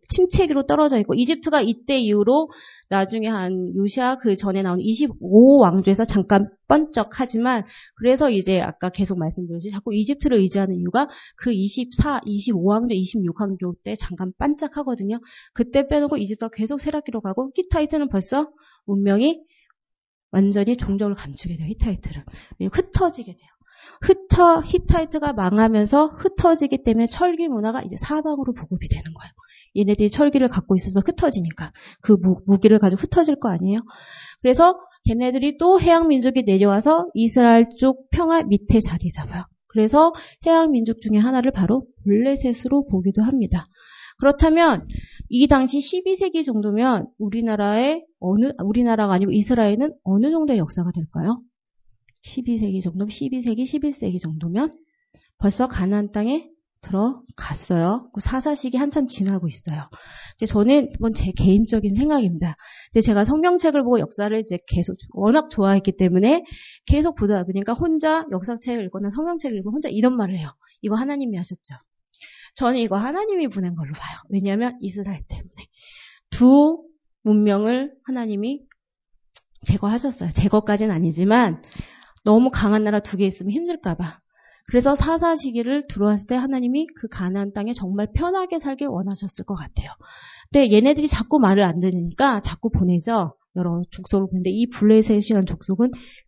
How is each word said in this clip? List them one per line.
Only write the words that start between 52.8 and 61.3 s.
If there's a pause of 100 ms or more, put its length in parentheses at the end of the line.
정도면,
십이
세기,
십일
세기
정도면 (640)
벌써
가나안
땅에 (320)
들어갔어요.
그
사사시기
한참
지나고
있어요. (500)
근데
저는,
이건
제